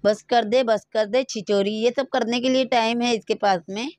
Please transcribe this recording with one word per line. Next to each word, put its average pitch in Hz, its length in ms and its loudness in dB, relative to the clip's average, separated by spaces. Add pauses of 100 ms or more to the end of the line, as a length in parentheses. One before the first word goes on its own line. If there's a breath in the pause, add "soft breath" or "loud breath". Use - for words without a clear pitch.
बस 208 200 0
कर 233 200 2
दे, 233 180 2
बस 220 300 0
कर 214 140 0
दे 247 180 0
छिचोरी। 202 500 -2
ये 226 180 0
सब 262 160 -4
करने 233 320 -2
के 247 80 0
लिए 262 180 2
टाइम 233 360 0
है 240 140 0
इसके 214 200 -4
पास 196 240 0 (100)
में 226 280 -6